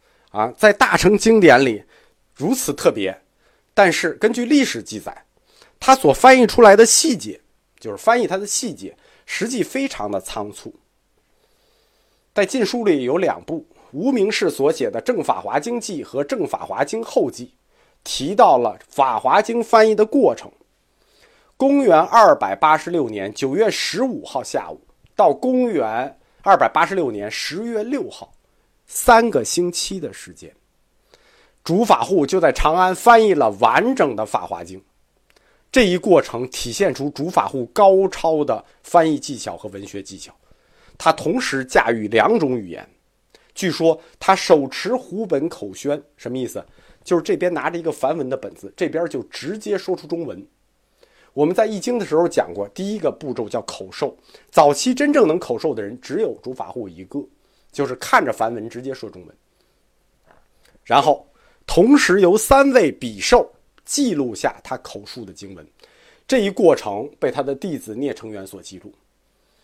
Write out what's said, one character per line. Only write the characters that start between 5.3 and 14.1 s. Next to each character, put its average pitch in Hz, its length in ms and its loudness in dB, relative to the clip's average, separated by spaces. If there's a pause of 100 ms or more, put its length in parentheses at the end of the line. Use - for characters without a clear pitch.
它 262 160 4
所 147 180 4
翻 262 280 8
译 233 40 6
出 - 180 4
来 202 120 10
的 220 100 10
细 254 320 2
节， 107 240 -14 (380)
就 107 140 -12
是 98 40 -10
翻 240 240 2
译 196 60 0
它 175 100 -4
的 202 100 -10
细 202 280 -8
节， - 220 -18 (300)
实 - 200 -8
际 233 160 -6
非 269 240 -4
常 104 240 -8
的 98 120 -4
仓 104 280 -12
促。 - 240 -18 (1600)
在 196 140 0
禁 240 180 -2
书 240 180 -4
里 160 200 2
有 135 160 -2
两 120 260 -2
部， 156 220 -8 (260)
无 190 180 -4